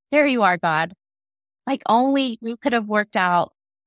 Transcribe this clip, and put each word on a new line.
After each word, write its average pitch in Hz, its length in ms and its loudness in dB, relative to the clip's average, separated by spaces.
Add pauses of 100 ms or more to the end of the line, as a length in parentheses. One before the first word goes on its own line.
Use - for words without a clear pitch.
(120)
there 294 160 2
you 247 160 0
are, 180 140 2
God." 165 360 -2 (720)
Like, 277 220 -4
only 262 540 0
we 226 160 -8
could 269 160 -2
have 226 140 -2
worked 208 280 -2
out. 180 380 0 (340)